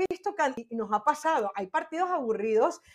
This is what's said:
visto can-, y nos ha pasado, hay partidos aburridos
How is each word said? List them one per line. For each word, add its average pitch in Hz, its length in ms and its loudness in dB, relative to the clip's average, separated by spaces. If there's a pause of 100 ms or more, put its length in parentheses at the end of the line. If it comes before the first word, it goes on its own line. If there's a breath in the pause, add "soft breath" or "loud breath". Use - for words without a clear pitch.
visto 403 260 -6
can-, 285 220 2
y 233 180 -10
nos 214 160 -4
ha 214 120 0
pasado, 294 520 0
hay 202 120 -6
partidos 320 440 -2
aburridos 226 720 2 (140 soft breath)